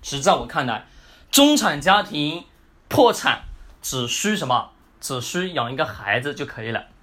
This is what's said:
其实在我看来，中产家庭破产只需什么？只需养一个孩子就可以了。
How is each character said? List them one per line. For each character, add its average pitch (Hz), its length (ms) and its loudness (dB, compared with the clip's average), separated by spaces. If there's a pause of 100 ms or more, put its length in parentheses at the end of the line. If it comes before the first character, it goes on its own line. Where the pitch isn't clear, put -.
其 - 160 -10
实 135 60 -6
在 180 120 6
我 139 120 -4
看 143 180 -4
来， 113 220 -6 (460)
中 294 240 8
产 170 240 0
家 196 240 4
庭 151 400 -4 (420)
破 240 260 6
产 - 300 -2 (400)
只 123 240 -4
需 202 300 -2
什 160 100 -4
么？ 123 240 0 (300)
只 131 200 -6
需 180 320 -6
养 123 200 -4
一 - 20 -8
个 147 100 -2
孩 107 360 -2
子 143 120 -6
就 170 140 -8
可 - 160 -14
以 113 80 -8
了。 110 160 -6 (160)